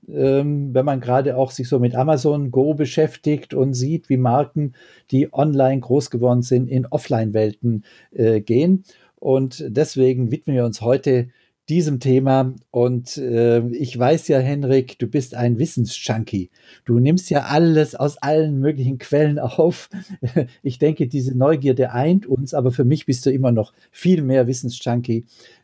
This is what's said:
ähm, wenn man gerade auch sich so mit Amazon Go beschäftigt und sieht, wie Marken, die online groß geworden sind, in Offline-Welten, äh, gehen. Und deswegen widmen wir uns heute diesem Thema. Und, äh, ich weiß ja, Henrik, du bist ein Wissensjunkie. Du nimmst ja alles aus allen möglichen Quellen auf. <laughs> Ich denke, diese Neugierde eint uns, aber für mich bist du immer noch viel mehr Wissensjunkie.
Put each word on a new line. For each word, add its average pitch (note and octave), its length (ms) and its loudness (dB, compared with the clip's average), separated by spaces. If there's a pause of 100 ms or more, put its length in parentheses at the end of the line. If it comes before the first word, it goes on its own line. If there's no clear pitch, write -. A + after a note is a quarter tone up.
ähm, C#3+ 680 -2
wenn C3 100 2
man C#3 160 -2
gerade B2+ 340 0
auch C3 140 0
sich B2 180 -8
so C3+ 120 2
mit A#2+ 160 0
Amazon C#3+ 560 0
Go C3+ 240 2
beschäftigt D3+ 800 -2
und C3+ 180 0
sieht, C#3 340 -4
wie C3+ 100 0
Marken, C3+ 560 0 (360)
die C3 240 0
online C3+ 480 2
groß C3 300 0
geworden B2 320 2
sind, B2+ 240 0
in B2+ 180 -2
Offline-Welten, A2 1000 -2 (260)
äh, A2+ 280 2
gehen. E3 440 2 (320)
Und C3+ 520 -2
deswegen B2+ 600 0
widmen C#3+ 260 -4
wir B2 100 2
uns A2+ 160 -6
heute B2 480 0 (400)
diesem D3+ 320 0
Thema. C3 520 2 (180)
Und, B2 460 -2
äh, A#2+ 520 2
ich A#2+ 280 -8
weiß C3+ 300 2
ja, C#3 120 4
Henrik, C3+ 600 0
du A#2+ 80 -4
bist C3 260 -4
ein A#2+ 260 0
Wissensjunkie. A2 920 -4 (320)
Du A#2+ 160 2
nimmst D#3 300 2
ja D3 140 0
alles D#3 520 2
aus D3 220 -4
allen D3+ 420 0
möglichen C3+ 400 -2
Quellen D3 400 0
auf. - 500 0 (320)
<laughs> B2+ 400 -4
Ich B2+ 160 -6
denke, D3+ 300 0
diese C3 300 -4
Neugierde C3+ 560 2
eint E3 320 2
uns, C3 280 -4
aber B2+ 200 0
für C#3+ 100 0
mich C3 220 0
bist B2 200 -2
du C3+ 60 2
immer C3 220 2
noch A2 180 -2 (200)
viel F3 320 2
mehr C3 220 2
Wissensjunkie. A#2+ 800 -4 (380)